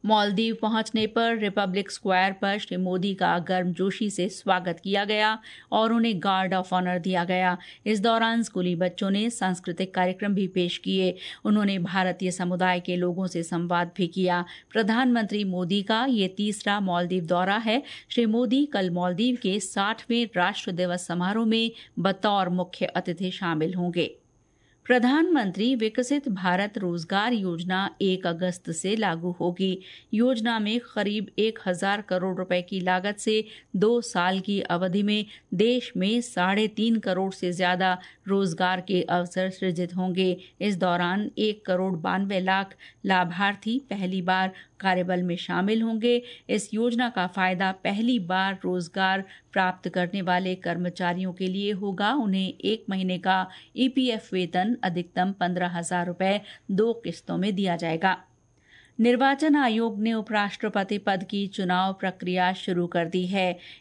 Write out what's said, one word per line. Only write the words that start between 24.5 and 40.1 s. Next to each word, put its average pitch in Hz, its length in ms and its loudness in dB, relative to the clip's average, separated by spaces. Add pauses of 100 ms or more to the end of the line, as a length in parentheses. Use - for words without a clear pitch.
प्रधानमंत्री 247 880 4
विकसित 247 540 0
भारत 190 500 0
रोजगार 190 540 -2
योजना 185 680 -2
एक 185 240 0
अगस्त 175 440 -2
से 185 260 -2
लागू 180 340 -2
होगी। 180 500 -2 (340)
योजना 233 440 2
में 214 220 0 (140)
करीब 208 320 -2 (120)
एक 220 280 0
हजार 196 340 0
करोड़ 185 360 -2
रुपए 185 260 0
की 185 180 -4
लागत 185 360 0
से 214 280 0 (320)
दो 220 240 4
साल 185 400 0
की 196 200 0
अवधि 180 420 0
में 208 240 0 (280)
देश 240 420 2
में 202 240 2
साढ़े 202 480 0
तीन 220 300 0
करोड़ 190 340 0
से 180 200 -4
ज्यादा 180 460 2 (300)
रोजगार 185 520 0
के 180 220 0
अवसर 175 480 0
सृजित 180 460 -4
होंगे। 185 400 0 (240)